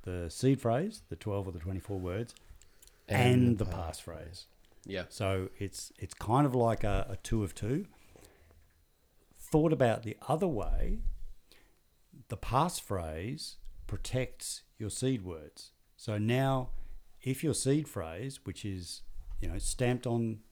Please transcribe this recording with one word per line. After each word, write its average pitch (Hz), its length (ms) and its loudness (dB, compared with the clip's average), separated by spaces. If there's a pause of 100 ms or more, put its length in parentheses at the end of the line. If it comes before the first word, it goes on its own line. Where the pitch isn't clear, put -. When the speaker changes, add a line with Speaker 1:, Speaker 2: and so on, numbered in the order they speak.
Speaker 1:
the 90 280 -4
seed 131 300 2
phrase, 143 480 0
the - 80 -8
twelve 101 320 -2
or 87 40 -8
the 87 60 -10
twenty-four 95 400 -6
words, 92 360 -4 (720)
Speaker 2:
And 123 240 6 (160)
Speaker 1:
and 113 100 4
Speaker 2:
the - 60 2
Speaker 1:
the 92 60 -2
Speaker 2:
pass- 85 320 -6
Speaker 1:
passphrase. 80 420 -14 (400)
Speaker 3:
Yeah. 92 240 -4
Speaker 1:
So 95 400 0 (100)
it's, - 400 -8
it's - 160 -10
kind 131 320 4
of 127 80 2
like 117 300 4
a, 98 260 4
a 95 60 -4
two 110 280 2
of 95 100 -4
two. 143 320 -2 (1500)
Thought 156 340 4
about 117 300 4
the 104 140 -6 (120)
other 165 200 2
way, 131 500 2 (1300)
the 110 80 -8
passphrase 110 1200 -2 (300)
protects - 760 -4 (160)
your 107 120 -4
seed 127 340 0
words. 78 480 -12 (240)
So 107 220 -2
now, 127 520 2 (520)
if 131 200 -2
your 147 120 2
seed 143 340 2
phrase, 95 560 -8
which 98 200 -8
is, 95 380 -6 (380)
you - 80 0
know, 90 100 -2
stamped 123 480 0
on 117 340 0 (120)